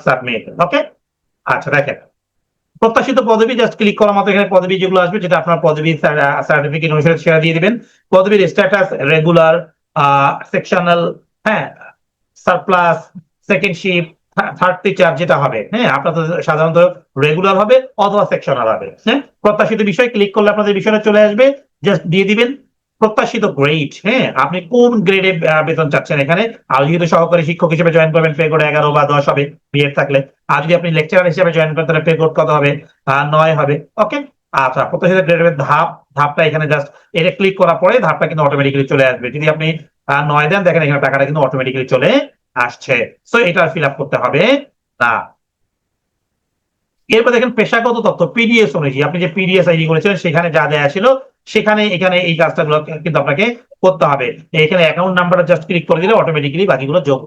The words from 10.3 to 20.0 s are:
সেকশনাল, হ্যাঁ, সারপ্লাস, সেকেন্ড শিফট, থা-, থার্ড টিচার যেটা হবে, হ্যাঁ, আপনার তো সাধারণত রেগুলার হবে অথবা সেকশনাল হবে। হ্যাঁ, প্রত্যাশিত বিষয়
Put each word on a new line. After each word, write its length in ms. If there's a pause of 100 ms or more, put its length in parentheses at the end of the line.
সেকশনাল, 640 (300)
হ্যাঁ, 300 (720)
সারপ্লাস, 540 (480)
সেকেন্ড 300
শিফট, 340 (260)
থা-, 220
থার্ড 240
টিচার 320
যেটা 220
হবে, 360
হ্যাঁ, 160
আপনার 260
তো 280
সাধারণত 360 (460)
রেগুলার 360
হবে 160 (200)
অথবা 300
সেকশনাল 480
হবে। 140 (160)
হ্যাঁ, 160 (220)
প্রত্যাশিত 400
বিষয় 260